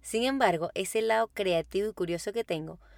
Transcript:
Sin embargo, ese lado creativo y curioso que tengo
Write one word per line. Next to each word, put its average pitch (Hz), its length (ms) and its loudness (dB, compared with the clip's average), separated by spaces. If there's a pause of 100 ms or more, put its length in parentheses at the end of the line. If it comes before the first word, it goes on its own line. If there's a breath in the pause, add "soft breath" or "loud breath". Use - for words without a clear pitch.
Sin - 220 -2
embargo, 233 500 2
ese 190 280 -2
lado 220 320 2
creativo 190 560 0
y 214 40 -6
curioso 170 380 -4
que 226 120 -2
tengo 160 360 -6 (180 soft breath)